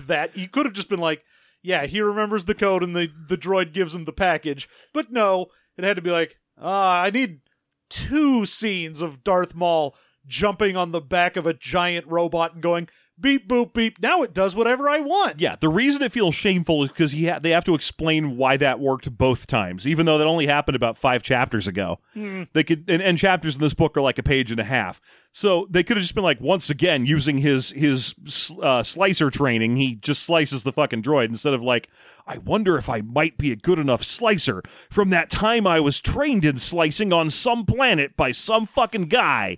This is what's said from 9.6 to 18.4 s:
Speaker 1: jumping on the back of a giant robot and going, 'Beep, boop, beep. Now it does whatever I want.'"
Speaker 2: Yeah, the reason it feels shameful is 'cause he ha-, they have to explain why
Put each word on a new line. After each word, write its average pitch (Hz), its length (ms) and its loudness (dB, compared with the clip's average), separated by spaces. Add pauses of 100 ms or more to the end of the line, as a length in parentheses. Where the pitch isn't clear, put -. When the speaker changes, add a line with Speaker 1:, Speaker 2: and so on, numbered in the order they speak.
Speaker 1:
jumping 185 480 -2
on 175 160 -2
the 170 100 -2
back 175 360 0
of 165 100 -4
a 165 60 2
giant 175 540 -2
robot 165 460 -2
and 165 80 -18
going, 170 280 0 (280)
'Beep, 269 300 0
boop, 240 260 0
beep. 226 280 -2
Now 311 220 2
it 180 100 -6
does 185 240 0
whatever 254 320 2
I 302 100 2
want.'" 294 400 0
Speaker 2:
Yeah, 165 180 -2
the 156 120 0
reason 269 340 2
it 247 80 -2
feels 185 240 2
shameful 175 480 2
is 135 80 -2
'cause 151 220 0
he 160 140 -2
ha-, 170 120 -2
they 160 120 0
have 170 120 4
to 185 100 2
explain 156 600 -2
why 131 220 2